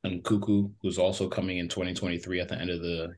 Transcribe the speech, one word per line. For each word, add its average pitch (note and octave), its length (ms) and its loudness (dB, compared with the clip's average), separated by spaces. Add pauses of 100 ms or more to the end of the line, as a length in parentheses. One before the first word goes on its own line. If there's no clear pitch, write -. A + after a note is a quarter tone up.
Nkuku, G2+ 680 2 (100)
who's F#2 160 0
also F#2+ 300 2
coming F#2 300 -2
in E2+ 100 -2
twenty F2+ 260 -2
twenty-three F2+ 460 -2
at F2 80 -2
the F2 100 -4
end F2 120 -2
of F2 100 -2
the, E2+ 380 -4